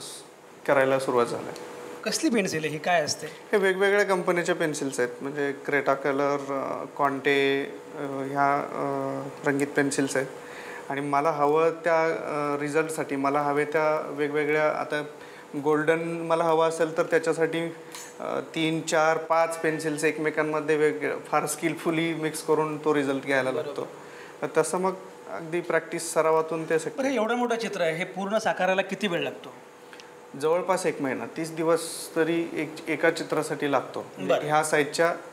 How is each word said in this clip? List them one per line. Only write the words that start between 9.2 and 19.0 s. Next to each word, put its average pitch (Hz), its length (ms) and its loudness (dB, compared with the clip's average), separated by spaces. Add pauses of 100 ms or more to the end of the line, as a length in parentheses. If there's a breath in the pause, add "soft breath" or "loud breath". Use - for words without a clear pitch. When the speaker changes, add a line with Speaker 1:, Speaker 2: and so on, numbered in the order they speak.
Speaker 1:
रंगीत 143 180 2
पेन्सिल्स 139 500 0
आहेत. 135 100 0 (640 loud breath)
आणि 139 100 -4
मला 143 300 2
हवं 151 400 4
त्या, 165 340 2
अ, 147 560 -2
रिझल्टसाठी 151 560 -2
मला 139 240 2
हवे 143 240 2
त्या 156 460 0
वेगवेगळ्या, 151 580 2
आता 147 360 -2 (600 loud breath)
golden 156 340 4
मला 165 460 0
हवं 160 240 4
असेल 160 280 0
तर 175 60 4
त्याच्यासाठी, 165 720 0 (480 loud breath)
अ, 135 200 -4
तीन, 160 400 0
चार, 160 360 4